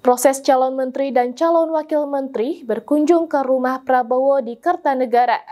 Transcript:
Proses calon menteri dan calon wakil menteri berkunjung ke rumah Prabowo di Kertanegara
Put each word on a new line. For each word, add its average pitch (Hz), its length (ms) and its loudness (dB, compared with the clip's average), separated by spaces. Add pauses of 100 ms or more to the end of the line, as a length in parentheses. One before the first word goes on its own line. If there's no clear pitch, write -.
Proses 269 400 2
calon 262 320 2
menteri 262 400 -4
dan 247 240 0
calon 330 320 2
wakil 311 400 -2
menteri 269 560 -4
berkunjung 302 640 0
ke 277 160 -2
rumah 262 400 -2
Prabowo 254 560 0
di 233 160 -10
Kertanegara 254 920 0